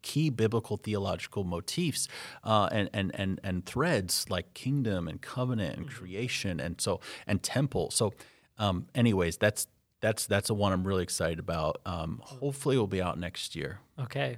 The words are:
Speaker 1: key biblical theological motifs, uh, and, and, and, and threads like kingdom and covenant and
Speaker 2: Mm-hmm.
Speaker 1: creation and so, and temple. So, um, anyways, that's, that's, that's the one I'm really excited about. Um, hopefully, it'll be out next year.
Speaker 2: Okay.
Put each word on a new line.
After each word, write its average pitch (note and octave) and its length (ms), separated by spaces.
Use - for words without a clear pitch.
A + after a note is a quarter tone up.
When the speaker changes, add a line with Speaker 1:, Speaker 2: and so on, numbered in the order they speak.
Speaker 1:
key D#3 260
biblical A2 480
theological G2 680
motifs, F2+ 640
uh, G#2+ 260
and, G#2 220
and, G2 220
and, F#2+ 280
and F2+ 220
threads B2 640
like F2+ 240
kingdom A2 560
and - 140
covenant B2 560
and E2+ 80
Speaker 2:
Mm-hmm. - 120
Speaker 1:
creation F#2+ 600
and E2 180
so, F#2 220
and G2 160
temple. B2+ 480
So, G#2 220
um, F#2+ 360
anyways, G2 440
that's, - 280
that's, G#2+ 240
that's G2+ 220
the A2+ 60
one G2+ 180
I'm F#2 120
really F#2+ 200
excited E2 340
about. D#2+ 480
Um, E2+ 380
hopefully, C#3 500
it'll A2+ 140
be F#2+ 120
out F2+ 200
next - 340
year. D#2+ 240
Speaker 2:
Okay. C3 380